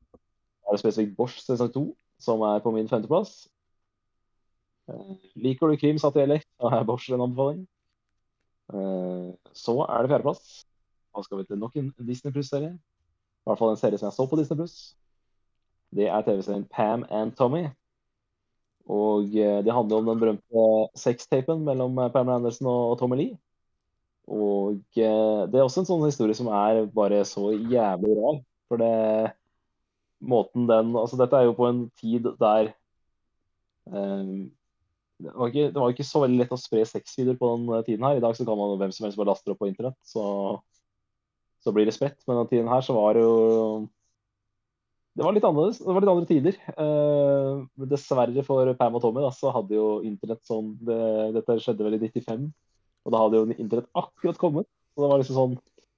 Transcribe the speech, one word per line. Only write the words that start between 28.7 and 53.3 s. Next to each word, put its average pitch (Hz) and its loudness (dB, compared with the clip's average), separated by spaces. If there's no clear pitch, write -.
det, 110 0
måten 120 0
den, 113 4
altså, 120 -2
dette 123 4
er 131 6
jo 120 4
på 120 2
en 120 -2
tid 117 -2
der, 110 2
ehm, 98 -6
det 80 -14
var 120 -2
ikke, 143 0
det 143 -2
var 123 4
ikke 135 -8
så 151 0
veldig 127 4
lett 123 0
å 123 -6
spre 110 0
sexvideoer 127 -4
på 120 0
den, 120 -4
eh, 113 0
tiden 113 -2
her. 143 2
I 127 0
dag 117 2
så 120 -6
kan 107 -2
man, 101 -2
hvem 95 -2
som 110 -8
helst 101 -8
bare 101 2
laster - -6
opp 95 -8
på 101 -2
internett, 120 -8
så, 101 -6
så 113 -2
blir 107 4
det 110 -2
spredt. 139 -4
Men 120 0
den 117 -4
tiden 117 0
her 127 2
så 131 -2
var 107 4
det 117 6
jo, 113 4
det 143 -2
var 196 2
litt 208 4
annerledes. 180 2
Det 185 -2
var 190 2
litt 196 6
andre 175 2
tider. 165 2
Eh, 139 0
dessverre 135 0
for 131 4
Pam 117 2
og 117 -2
Tommy, 120 0
da, 127 -2
så 139 -2
hadde 107 -2
jo 107 2
internett 107 -8
sånn, 110 -6
det, 113 -2
dette 113 0
skjedde 107 -4
vel 107 0
i - -
nittifem, 117 -6
og - 2
da 110 6
hadde 110 4